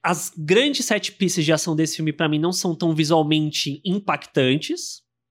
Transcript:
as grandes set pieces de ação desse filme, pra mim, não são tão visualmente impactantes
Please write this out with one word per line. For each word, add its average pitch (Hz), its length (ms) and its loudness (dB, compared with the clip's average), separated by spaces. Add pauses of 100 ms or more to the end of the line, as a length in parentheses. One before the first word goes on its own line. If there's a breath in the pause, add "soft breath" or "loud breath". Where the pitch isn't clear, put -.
as - 340 -2
grandes 220 500 2
set 208 260 -2
pieces 175 320 0
de 160 80 2
ação 156 240 0
desse 156 200 0
filme, 156 160 -2
pra 156 160 0
mim, 151 100 0
não 170 140 0
são 180 220 -2
tão 165 200 0
visualmente 151 920 0
impactantes 156 1160 -2 (280)